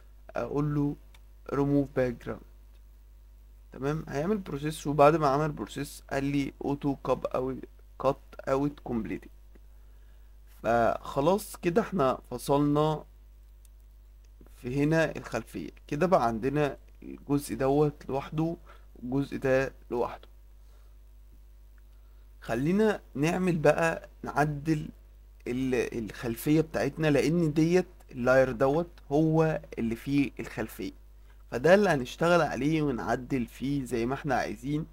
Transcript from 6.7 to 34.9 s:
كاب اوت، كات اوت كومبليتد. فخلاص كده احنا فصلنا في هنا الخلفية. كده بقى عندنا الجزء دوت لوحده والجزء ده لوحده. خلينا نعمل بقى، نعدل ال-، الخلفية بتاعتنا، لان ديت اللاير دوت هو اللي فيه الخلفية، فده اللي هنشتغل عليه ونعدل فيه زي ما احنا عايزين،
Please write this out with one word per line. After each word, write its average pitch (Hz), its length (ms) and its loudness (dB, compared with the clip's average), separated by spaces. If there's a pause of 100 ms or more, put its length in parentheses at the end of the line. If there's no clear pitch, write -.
كاب - 300 -4
اوت، 131 320 -4 (440)
كات 135 180 0 (200)
اوت 143 400 -2
كومبليتد. 107 500 -6 (1300)
فخلاص 135 920 0
كده 175 260 0
احنا 139 380 0 (120)
فصلنا 147 720 2 (1500)
في 131 280 -2
هنا 160 340 2
الخلفية. 113 520 -8 (180)
كده 147 180 0
بقى 170 220 4
عندنا 135 500 0 (260)
الجزء 131 520 -4
دوت 143 540 0
لوحده 156 480 -4 (380)
والجزء 131 420 -4
ده 131 360 2 (180)
لوحده. - 360 -4 (2250)
خلينا 180 600 0 (140)
نعمل 175 420 0
بقى، 165 520 2 (140)
نعدل 151 640 -2 (580)
ال-، 123 560 -2
الخلفية 127 580 0
بتاعتنا، 143 460 -2
لان 151 460 2
ديت 165 340 4 (240)
اللاير 127 400 4
دوت 135 380 0 (220)
هو 156 500 2 (180)
اللي 113 160 -2
فيه 139 440 0
الخلفية، 107 520 -8 (600)
فده 139 220 4
اللي 202 160 4
هنشتغل 165 520 2
عليه 143 400 0
ونعدل 123 640 -2
فيه 139 400 -4
زي 120 200 -2
ما 127 80 -2
احنا 139 220 -2
عايزين، 113 580 -4